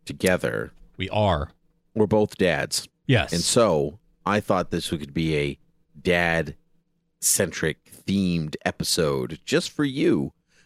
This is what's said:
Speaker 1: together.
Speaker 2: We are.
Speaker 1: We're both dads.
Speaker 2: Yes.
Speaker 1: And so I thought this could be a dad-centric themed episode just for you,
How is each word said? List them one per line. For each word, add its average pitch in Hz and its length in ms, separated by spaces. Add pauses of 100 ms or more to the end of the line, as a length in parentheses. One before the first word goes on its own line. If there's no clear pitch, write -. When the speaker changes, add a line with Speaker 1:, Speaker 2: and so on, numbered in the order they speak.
Speaker 1:
together. 71 680 (260)
Speaker 2:
We 95 120
are. 98 420 (420)
Speaker 1:
We're 107 140
both 107 300
dads. 78 500 (200)
Speaker 2:
Yes. 113 260
Speaker 1:
And 85 100
so 80 560 (260)
I 101 140
thought 92 320
this 85 180
could 71 240
be 80 240
a 71 220 (420)
dad-centric - 1800 (280)
themed 87 500 (100)
episode 76 800
just - 260
for 151 140
you, 131 480 (320)